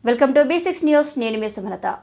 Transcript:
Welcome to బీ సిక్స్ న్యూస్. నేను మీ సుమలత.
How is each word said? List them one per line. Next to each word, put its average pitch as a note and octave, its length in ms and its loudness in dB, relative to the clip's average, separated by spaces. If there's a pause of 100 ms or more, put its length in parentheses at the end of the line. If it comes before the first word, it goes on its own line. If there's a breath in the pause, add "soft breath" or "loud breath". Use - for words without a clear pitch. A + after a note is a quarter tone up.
Welcome C4 280 2
to D4 80 6
బీ E4 160 2
సిక్స్ F4+ 260 -4
న్యూస్. D4 340 2
నేను A3 200 -2
మీ G#3+ 100 -4
సుమలత. F#3+ 540 -8